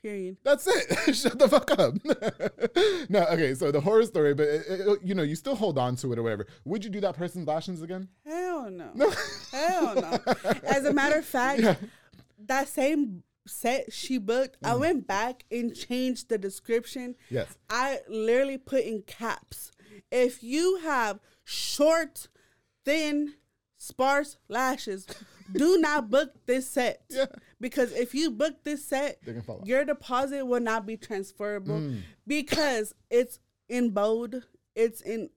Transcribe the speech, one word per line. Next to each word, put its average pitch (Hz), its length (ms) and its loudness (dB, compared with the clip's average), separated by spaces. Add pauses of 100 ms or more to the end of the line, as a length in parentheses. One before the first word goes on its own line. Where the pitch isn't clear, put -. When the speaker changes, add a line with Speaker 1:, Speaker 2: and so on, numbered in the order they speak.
Speaker 1:
Period. 190 400 -8
Speaker 2:
That's 277 240 2
it. - 500 2
<laughs> - 20 -2
Shut 247 200 0
the 262 120 10
fuck 285 280 6
up. 147 180 4 (100)
<laughs> 311 1040 0
No, 185 220 6
okay, 156 240 2
so 143 160 0
the 147 100 2
horror 220 240 6
story, 151 280 4
but, 147 140 2
it, 151 220 0
it, 196 340 2
you 190 120 -2
know, 170 80 2
you 151 120 0
still 269 200 -4
hold 190 220 0
on 127 200 0
to 123 160 -4
it 117 60 -2
or 117 40 -2
whatever. 104 240 -2 (180)
Would 196 180 -4
you 226 60 -8
do 196 120 -4
that 190 140 0
person's 170 320 -6
lashes 160 340 -4
again? 185 260 -10 (180)
Speaker 1:
Hell 320 440 -6
no. 170 240 -14
Speaker 2:
No? 302 180 4 (400)
Speaker 1:
Hell 320 440 0
no. 233 300 0
Speaker 2:
<laughs> - 380 0
Speaker 1:
As 285 220 0
a 285 80 2
matter 294 260 4
of - 60 -6
fact, 262 360 0
Speaker 2:
Yeah. 202 140 6 (720)
Speaker 1:
that 269 220 -2
same 277 560 0 (240)
set 247 440 -4
she - 260 -6
booked, 247 460 -2
I 208 80 -2
Speaker 2:
Mm. 247 80 2
Speaker 1:
went 311 280 0
back 226 440 -2
and 233 240 -4
changed 254 540 -4
the 220 80 0
description. 240 800 -6 (140)
Speaker 2:
Yes. 120 180 -4 (220)
Speaker 1:
I 254 380 -2
literally 240 500 0
put 262 280 -2
in 214 160 -6
caps, - 680 -10 (400)
"If 247 320 0
you 330 400 0
have 240 360 -2 (240)
short, - 840 0 (580)
thin, 294 480 0 (440)
sparse 277 600 -2 (120)
lashes, 226 580 -2 (440)
do 320 280 4
not 294 320 2
book 277 220 2 (120)
this 254 240 0
set." 247 360 -2
Speaker 2:
<laughs> - 40 -20
Yeah. 262 160 -2 (360)
Speaker 1:
Because 247 300 -2
if 240 220 -2
you 294 180 0
book 277 320 -2
this 294 220 -6
set, 269 400 -4
Speaker 2:
They're 117 80 -10
gonna 120 100 -10
fall - 180 -12
off. 196 60 -12
Speaker 1:
your 262 160 2
deposit 269 640 -2
will 247 160 0
not 220 240 -2
be 220 100 -8
transferable 202 840 -6
Speaker 2:
Mm. 131 220 -6 (240)
Speaker 1:
because 220 680 -2 (160)
it's 247 300 0 (280)
in 240 220 0
bold, 220 540 0 (320)
it's 226 260 0
in 214 360 -6